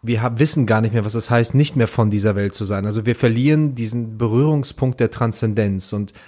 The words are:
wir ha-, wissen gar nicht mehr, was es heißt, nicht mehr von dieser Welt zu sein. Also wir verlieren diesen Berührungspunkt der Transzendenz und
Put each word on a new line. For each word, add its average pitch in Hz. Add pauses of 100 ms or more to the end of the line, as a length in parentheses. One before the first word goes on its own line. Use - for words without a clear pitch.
wir 113
ha-, 120
wissen 147
gar 110
nicht 110
mehr, 113
was 107
es 117
heißt, 117
nicht 143
mehr 117
von 110
dieser 104
Welt 101
zu -
sein. 98
Also 107
wir 117
verlieren 139
diesen 113
Berührungspunkt 131
der 117
Transzendenz 107
und 104 (160)